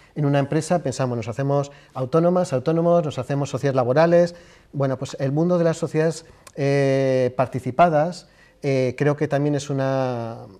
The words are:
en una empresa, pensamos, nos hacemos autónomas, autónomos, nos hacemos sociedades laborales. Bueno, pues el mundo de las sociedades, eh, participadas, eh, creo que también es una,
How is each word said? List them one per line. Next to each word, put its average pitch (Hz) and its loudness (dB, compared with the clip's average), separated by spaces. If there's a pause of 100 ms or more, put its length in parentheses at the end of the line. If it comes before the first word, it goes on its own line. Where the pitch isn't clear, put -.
(140)
en 151 -2
una 143 2
empresa, 151 0
pensamos, 123 -4
nos 117 -8
hacemos 139 -2 (240)
autónomas, 170 0
autónomos, 165 2
nos 147 -6
hacemos 139 -4
sociedades 135 -2
laborales. 170 4 (380)
Bueno, 135 -2
pues - -10
el 135 -2
mundo 170 2
de 170 2
las 160 2
sociedades, 156 -2 (300)
eh, 135 2
participadas, 147 0 (400)
eh, 131 0
creo 147 0
que 147 -2
también 147 0
es 139 -4
una, 127 -4 (140)